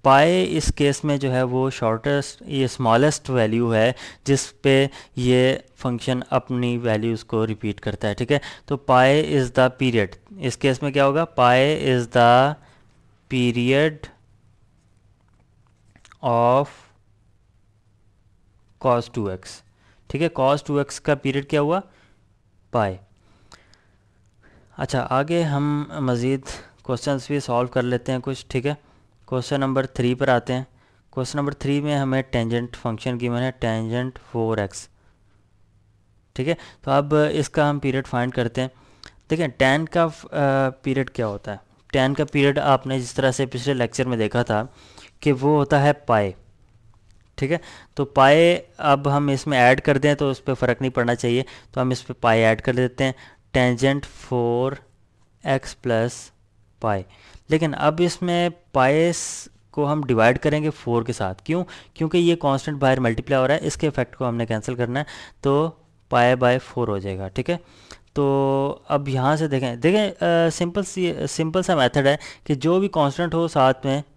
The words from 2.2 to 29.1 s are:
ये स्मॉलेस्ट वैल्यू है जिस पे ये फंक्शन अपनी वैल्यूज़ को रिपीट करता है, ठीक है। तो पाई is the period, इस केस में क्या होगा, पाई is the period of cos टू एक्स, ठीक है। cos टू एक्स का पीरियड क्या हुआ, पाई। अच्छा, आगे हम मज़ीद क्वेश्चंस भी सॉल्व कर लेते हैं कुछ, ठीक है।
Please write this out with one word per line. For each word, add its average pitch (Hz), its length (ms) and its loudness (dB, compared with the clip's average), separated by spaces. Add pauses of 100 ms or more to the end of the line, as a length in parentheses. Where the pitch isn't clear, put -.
ये 135 220 -2
स्मॉलेस्ट 131 640 2
वैल्यू 117 400 0
है 113 240 2 (320)
जिस 139 240 0
पे 139 400 2 (280)
ये 127 460 2 (120)
फंक्शन 123 540 -4
अपनी 123 480 -2
वैल्यूज़ 113 460 -2
को 110 200 -2
रिपीट 107 360 -6
करता 107 280 -4
है, 101 60 -2
ठीक 127 180 -2
है। 139 80 2 (280)
तो 143 80 -2
पाई 135 460 4
is 139 300 0
the 127 180 4 (120)
period, 117 560 -2
इस 135 180 -6
केस 135 260 0
में 143 100 -4
क्या 139 120 2
होगा, 147 200 2
पाई 131 520 4
is 123 320 0
the 127 460 6 (760)
period 131 760 0 (2250)
of 123 440 2 (2000)
cos 120 340 0
टू 104 140 -4
एक्स, - 340 -12 (480)
ठीक 147 120 -4
है। 165 80 0
cos 139 360 0
टू 143 120 -2
एक्स 139 200 -6
का 151 160 0
पीरियड 139 340 -4
क्या 151 120 0
हुआ, 165 220 0 (880)
पाई। 101 260 -2 (1800)
अच्छा, 139 220 -4
आगे 156 420 -2
हम 147 500 -2
मज़ीद 131 520 -2 (400)
क्वेश्चंस 135 440 -6
भी 143 120 -4
सॉल्व 123 280 -2
कर 127 140 -2
लेते 123 300 -4
हैं 127 80 -4
कुछ, - 300 -10
ठीक 131 160 -4
है। 143 100 -4 (520)